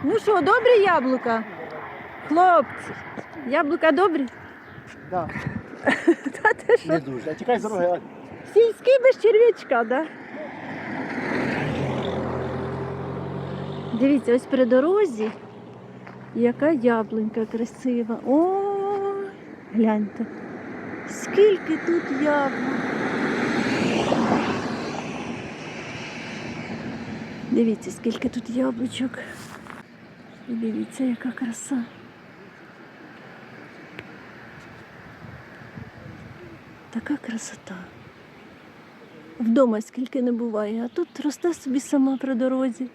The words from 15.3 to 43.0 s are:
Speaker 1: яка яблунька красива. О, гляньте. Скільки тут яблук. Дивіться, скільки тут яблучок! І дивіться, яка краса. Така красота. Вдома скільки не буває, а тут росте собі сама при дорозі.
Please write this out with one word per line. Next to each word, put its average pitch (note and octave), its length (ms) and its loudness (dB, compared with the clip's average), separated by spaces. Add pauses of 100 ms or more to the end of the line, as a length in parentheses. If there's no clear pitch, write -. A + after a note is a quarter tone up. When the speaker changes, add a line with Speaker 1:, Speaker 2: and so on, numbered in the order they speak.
Speaker 1:
яка A#3+ 360 2
яблунька A3 760 0
красива. A#3 800 -2
О, F4+ 360 4 (1120)
гляньте. G#3+ 520 2 (840)
Скільки F#4+ 680 4 (100)
тут D4 360 0
яблук. C#4 560 0 (4000)
Дивіться, A3 400 2
скільки A#3 380 -4
тут A#3+ 220 -6
яблучок! B3 680 -4 (1300)
І B3 40 -4
дивіться, A3+ 520 -4
яка B3 280 -2
краса. A#3 520 -4 (4000)
Така C#4 260 -4
красота. - 580 -10 (1700)
Вдома A3+ 400 4
скільки B3 420 -6
не B3 100 2
буває, A3+ 520 -2
а A#3+ 40 -6
тут - 320 -6
росте D#4+ 340 -2
собі C4+ 260 -2
сама C4+ 360 2
при C4+ 180 -4
дорозі. C4 600 0